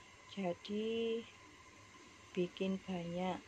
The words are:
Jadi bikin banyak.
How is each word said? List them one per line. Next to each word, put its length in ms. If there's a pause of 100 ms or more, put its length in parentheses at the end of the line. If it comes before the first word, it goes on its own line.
(320)
Jadi 880 (1120)
bikin 500
banyak. 540 (120)